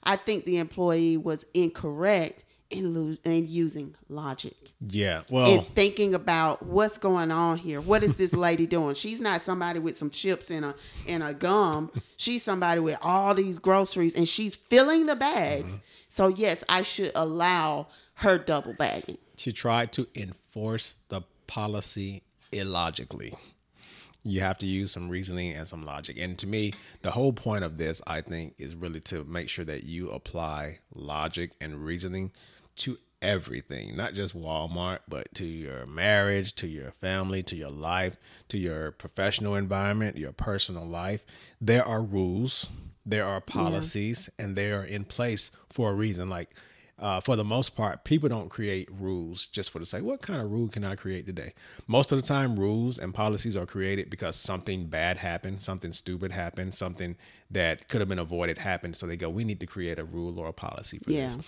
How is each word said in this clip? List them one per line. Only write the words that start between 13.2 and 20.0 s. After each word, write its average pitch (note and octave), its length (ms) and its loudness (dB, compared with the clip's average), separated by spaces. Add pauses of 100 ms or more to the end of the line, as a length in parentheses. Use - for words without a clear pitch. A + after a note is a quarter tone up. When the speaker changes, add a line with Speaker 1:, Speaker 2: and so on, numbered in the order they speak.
Speaker 1:
these F#3 240 2
groceries, F#3 560 4
and E3+ 120 4
she's G#3+ 300 0
filling D4 500 8
the D4 100 2
bags. D3 580 0
Speaker 2:
Mm-hmm. G2+ 80 -10 (260)
Speaker 1:
So, F#3+ 200 6
yes, F#3+ 400 2
I F#3 140 6
should G3 320 -2
allow D#3+ 720 2 (260)
her F#3 240 6
double D3 340 0
bagging. - 460 0 (180)
Speaker 2:
She - 160 -2
tried A#2 400 2
to C3 220 -2